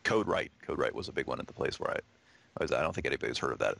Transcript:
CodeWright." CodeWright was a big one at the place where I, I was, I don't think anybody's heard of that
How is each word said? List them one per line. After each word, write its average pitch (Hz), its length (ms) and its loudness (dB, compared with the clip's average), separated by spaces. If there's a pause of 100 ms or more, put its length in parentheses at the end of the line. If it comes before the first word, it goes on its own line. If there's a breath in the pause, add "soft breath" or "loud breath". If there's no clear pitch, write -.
CodeWright." 92 460 2 (160)
CodeWright 69 260 2
was - 160 -8
a - 40 -12
big - 140 0
one 65 140 -2
at - 60 -6
the - 80 -16
place - 260 -2
where - 120 0
I, - 60 -2 (600 soft breath)
I - 60 2
was, 78 80 0
I 64 100 2
don't 80 120 0
think 80 120 -2
anybody's 64 320 0
heard 64 140 0
of 53 80 -4
that 50 200 2